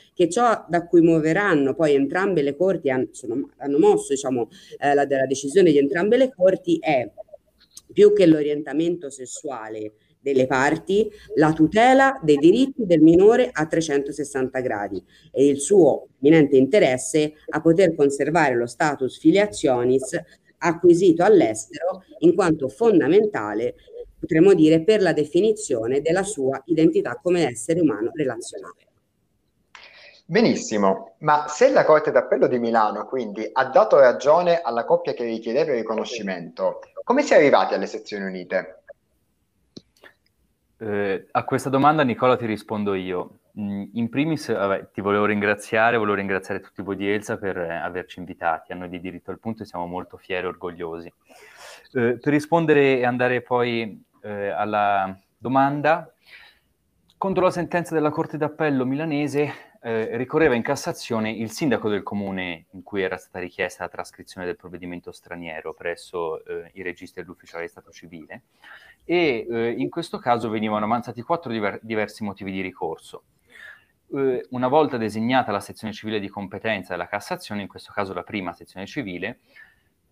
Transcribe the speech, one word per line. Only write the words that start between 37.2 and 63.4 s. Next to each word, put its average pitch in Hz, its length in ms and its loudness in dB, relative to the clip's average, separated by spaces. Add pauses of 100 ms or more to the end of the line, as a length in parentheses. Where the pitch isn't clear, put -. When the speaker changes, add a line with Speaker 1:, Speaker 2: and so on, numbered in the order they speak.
Speaker 2:
si 277 100 -4
è 220 60 8
arrivati 117 360 4
alle 98 140 -4
sezioni 101 380 -10
unite? 92 480 -8 (2000)
Speaker 3:
Eh, 101 500 -4
a 120 120 -2
questa - 260 -4
domanda, 147 340 2
Nicola, 123 340 0
ti 120 80 -8
rispondo 104 480 -4
io. 90 460 -6 (200)
Mm, 101 240 -8 (100)
in 117 140 -4
primis, 143 420 -4
vabbè, 98 440 -4
ti 107 80 -8
volevo 101 240 2
ringraziare, 107 720 0
volevo 104 180 0
ringraziare 98 460 -4
tutti - 200 -14
voi 98 140 -8
di 98 160 -4
Elsa 107 260 -6
per, 92 200 -6
eh, 85 180 -6
averci 87 440 -10
invitati. 85 520 -6
A 90 40 -12
noi 90 120 -12
di 87 140 -14
Diritto 90 300 -14
al 90 80 -14
Punto 110 260 -12
siamo 87 220 -10
molto 90 280 -12
fieri 92 300 -8
e - 20 -6
orgogliosi. 85 600 -12
Eh, - 1080 -6
per 143 140 -4
rispondere 147 680 2
e 123 60 -2
andare 123 360 -2
poi, 117 600 -4 (200)
eh, 101 260 -8
alla 101 640 -2 (240)
domanda, 147 720 0 (1080)
contro 185 260 -2
la 185 80 4
sentenza 170 420 -4
della 151 160 0
Corte 156 280 -6
d'Appello 147 480 -2
milanese, 143 840 -4 (140)
eh, 113 360 -6
ricorreva 147 380 0
in 117 60 0
Cassazione 117 720 -6
il 110 200 -8
sindaco 113 380 -2
del 98 140 -2
comune 95 680 -8
in 92 120 -20
cui 101 180 -6
era 92 160 -4
stata - 220 -16
richiesta 90 440 -8